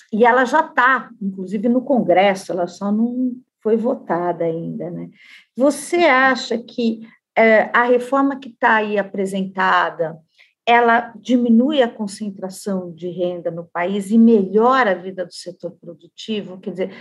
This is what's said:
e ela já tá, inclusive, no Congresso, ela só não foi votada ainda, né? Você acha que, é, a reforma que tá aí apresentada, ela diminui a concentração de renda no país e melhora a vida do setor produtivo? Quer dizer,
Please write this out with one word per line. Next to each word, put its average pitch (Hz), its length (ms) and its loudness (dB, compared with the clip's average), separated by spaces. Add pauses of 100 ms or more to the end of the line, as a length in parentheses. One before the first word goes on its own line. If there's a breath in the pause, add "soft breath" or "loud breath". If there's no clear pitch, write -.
(120)
e 220 120 2
ela 247 200 4
já 285 180 2
tá, 254 480 0 (100)
inclusive, 190 480 -4
no 247 120 2
Congresso, 190 720 2
ela 175 140 -2
só 202 260 -6
não 247 400 -2 (280)
foi 220 160 0
votada 175 680 -4
ainda, 165 460 -6
né? 170 180 -12 (480 loud breath)
Você 294 480 0
acha 262 520 2
que, 226 440 -4 (360 loud breath)
é, 220 400 4
a 240 60 4
reforma 269 560 0
que 233 120 -16
tá 226 260 0
aí 214 200 -2
apresentada, 190 1200 -2 (520 soft breath)
ela 233 520 2
diminui 240 600 2
a 233 80 2
concentração 190 1040 -8
de 165 160 -12
renda 175 440 -6
no 170 120 -12
país 190 460 -6
e 226 80 4
melhora 226 720 4
a - 20 0
vida 185 300 -8
do - 80 -12
setor - 380 -14
produtivo? 175 880 -12
Quer 208 100 -10
dizer, 190 300 -6